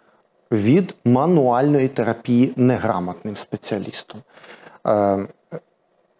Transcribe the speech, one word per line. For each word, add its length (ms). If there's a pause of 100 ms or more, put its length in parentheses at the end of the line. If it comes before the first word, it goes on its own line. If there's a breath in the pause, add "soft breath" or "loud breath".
(520 soft breath)
від 420 (100)
мануальної 840
терапії 680
неграмотним 800
спеціалістом. 840 (680 loud breath)
Е, 400 (920)